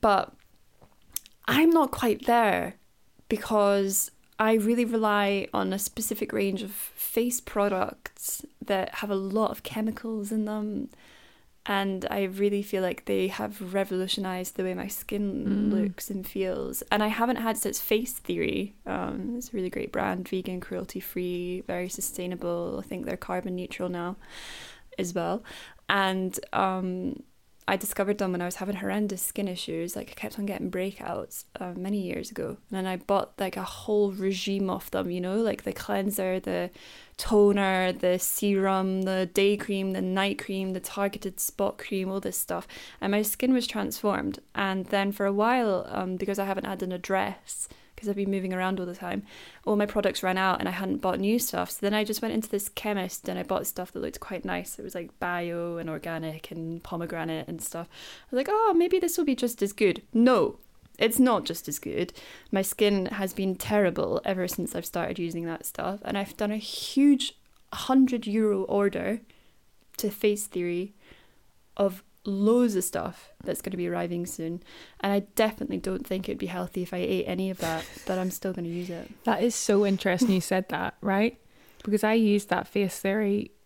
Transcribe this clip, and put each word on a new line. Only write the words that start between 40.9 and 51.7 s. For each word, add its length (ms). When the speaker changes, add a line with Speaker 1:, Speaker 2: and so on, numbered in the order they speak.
Speaker 1:
spot 380
cream, 320
all 100
this 160
stuff. 320
And 120
my 100
skin 320
was 120
transformed. 760
And 320
then 260
for 120
a 80
while, 560
um, 280
because 220
I 60
haven't 220
had 160
an 100
address, 760
'cause 120
I've 80
been 140
moving 220
around 280
all 60
the 80
time, 280
all 120
my 100
products 360
ran 140
out 220
and 100
I 40
hadn't 280
bought 200
new 180
stuff. 320